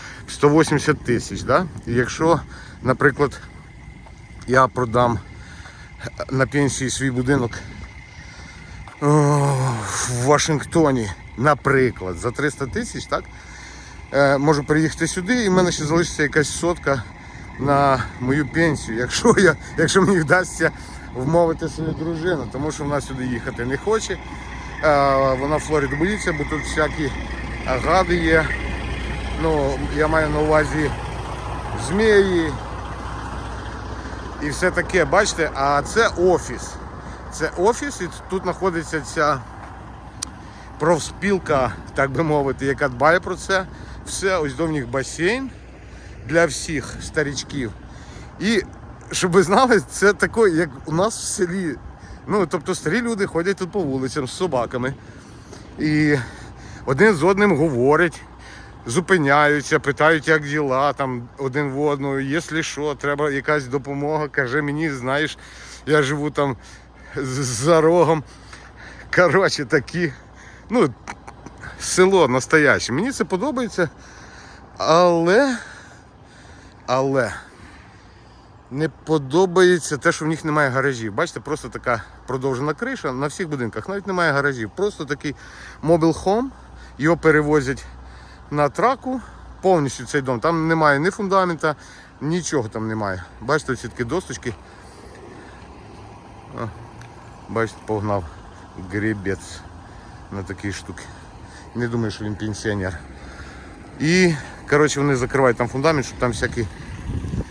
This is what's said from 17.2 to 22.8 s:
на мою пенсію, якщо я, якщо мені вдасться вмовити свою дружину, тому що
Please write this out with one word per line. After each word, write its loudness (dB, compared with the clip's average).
на 4
мою 0
пенсію, 0
якщо 4
я, 6
якщо 4
мені 6
вдасться 2
вмовити 2
свою -4
дружину, -4
тому -4
що -6